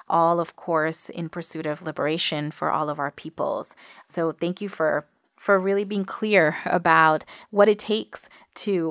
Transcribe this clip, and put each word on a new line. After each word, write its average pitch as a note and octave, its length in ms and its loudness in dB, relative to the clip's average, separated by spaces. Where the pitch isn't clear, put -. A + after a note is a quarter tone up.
all, E3+ 320 2
of - 160 -8
course, D#3+ 520 -2
in E3+ 200 -8
pursuit D#3+ 380 -6
of D3+ 160 -6
liberation D3+ 680 -2
for - 200 -4
all D3+ 200 -2
of D3 80 -6
our C#3+ 140 -4
peoples. C#3+ 640 -6
So E3 240 -2
thank F3 280 -6
you G#3 80 -6
for, D3+ 380 -2
for G3 220 2
really G3 260 0
being G3 200 -2
clear F#3 520 2
about D#3+ 580 4
what G3+ 180 6
it G#3 100 4
takes - 500 -6
to F3 360 -2